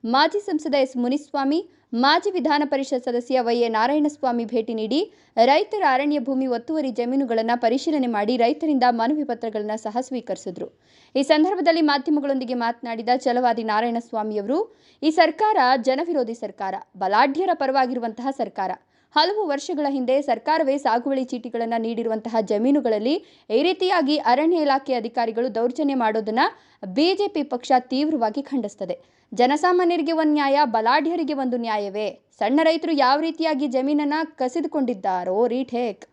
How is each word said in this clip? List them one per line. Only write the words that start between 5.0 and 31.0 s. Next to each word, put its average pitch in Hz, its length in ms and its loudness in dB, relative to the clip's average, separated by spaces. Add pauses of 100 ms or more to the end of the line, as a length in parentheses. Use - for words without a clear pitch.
ರೈತರ 370 460 2
ಅರಣ್ಯ 285 280 2
ಭೂಮಿ 262 280 -2
ಒತ್ತುವರಿ 254 440 -2
ಜಮೀನುಗಳನ್ನ 240 640 0
ಪರಿಶೀಲನೆ 254 520 0
ಮಾಡಿ 220 300 0
ರೈತರಿಂದ 262 540 2
ಮನವಿ 247 340 0
ಪತ್ರಗಳನ್ನ 220 500 -6
ಸಹ 220 260 -8
ಸ್ವೀಕರಿಸಿದ್ರು. 220 800 -8 (360)
ಈ 277 60 2
ಸಂದರ್ಭದಲ್ಲಿ 330 580 4
ಮಾಧ್ಯಮಗಳೊಂದಿಗೆ 277 760 0
ಮಾತನಾಡಿದ 233 600 -6
ಚಲವಾದಿ 240 480 0
ನಾರಾಯಣಸ್ವಾಮಿಯವರು, 220 1120 -2 (260)
ಈ 302 80 2
ಸರ್ಕಾರ 339 460 2 (260)
ಜನವಿರೋಧಿ 262 520 -2
ಸರ್ಕಾರ, 196 400 -8 (220)
ಬಲಾಢ್ಯರ 269 560 2
ಪರವಾಗಿರುವಂತಹ 262 800 -2
ಸರ್ಕಾರ. 202 400 -6 (440)
ಹಲವು 370 320 2
ವರ್ಷಗಳ 294 420 -2
ಹಿಂದೆ 262 340 0
ಸರ್ಕಾರವೇ 285 560 0
ಸಾಗುವಳಿ 262 460 0
ಚೀಟಿಗಳನ್ನ 233 540 -6
ನೀಡಿರುವಂತಹ 226 640 -4
ಜಮೀನುಗಳಲ್ಲಿ 226 720 0 (360)
ಈ 233 120 2
ರೀತಿಯಾಗಿ 359 540 0
ಅರಣ್ಯ 294 400 2
ಇಲಾಖೆ 277 380 0
ಅಧಿಕಾರಿಗಳು 233 600 -2
ದೌರ್ಜನ್ಯ 254 400 0
ಮಾಡೋದನ್ನ 220 460 0 (460)
ಬಿ 294 280 2
ಜೆ 403 140 -2
ಪಿ 370 140 -4
ಪಕ್ಷ 254 360 -4
ತೀವ್ರವಾಗಿ 254 640 -2
ಖಂಡಿಸ್ತದೆ. 208 560 -6 (360)
ಜನಸಾಮಾನ್ಯರಿಗೆ 330 800 2
ಒಂದ್ 311 200 2
ನ್ಯಾಯ, 285 320 2
ಬಲಾಢ್ಯರಿಗೆ 277 680 0